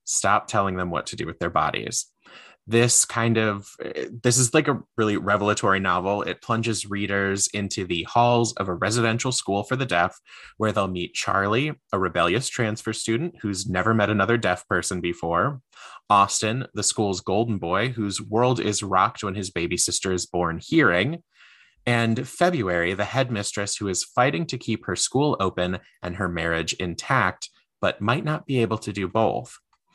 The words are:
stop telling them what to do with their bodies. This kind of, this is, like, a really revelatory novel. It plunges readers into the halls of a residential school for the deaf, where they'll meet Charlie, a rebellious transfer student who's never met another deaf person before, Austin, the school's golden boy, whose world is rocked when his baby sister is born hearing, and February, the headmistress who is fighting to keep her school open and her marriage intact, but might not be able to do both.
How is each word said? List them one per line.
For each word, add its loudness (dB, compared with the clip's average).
stop 0
telling 0
them -4
what -4
to -10
do -8
with -10
their -2
bodies. -2
This 6
kind 0
of, -2
this 4
is, 2
like, 4
a 0
really 2
revelatory 2
novel. 0
It -6
plunges -2
readers 0
into -4
the -2
halls 4
of -4
a -2
residential 0
school -2
for -4
the -4
deaf, 2
where 0
they'll 0
meet -6
Charlie, 0
a 0
rebellious 2
transfer -2
student -2
who's -4
never 2
met 4
another 2
deaf -2
person -2
before, -2
Austin, 2
the -4
school's 0
golden 0
boy, 0
whose -4
world 2
is 0
rocked 2
when -4
his -6
baby -2
sister -2
is -2
born -2
hearing, 2
and 2
February, 0
the 0
headmistress -2
who -4
is -2
fighting 0
to -6
keep -6
her -2
school 0
open -2
and -6
her -2
marriage -2
intact, -2
but 0
might -2
not -4
be -2
able 0
to -8
do -4
both. -2